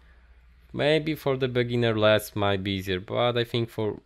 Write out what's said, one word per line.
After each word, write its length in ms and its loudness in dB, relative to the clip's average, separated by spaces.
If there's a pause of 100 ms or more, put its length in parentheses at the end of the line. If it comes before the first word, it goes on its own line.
(720)
Maybe 420 0
for 220 -2
the 100 -2
beginner, 500 0
less 380 4
might 300 0
be 80 -2
easier, 260 -2
but 400 -2
I 60 0
think 240 -2
for, 380 -6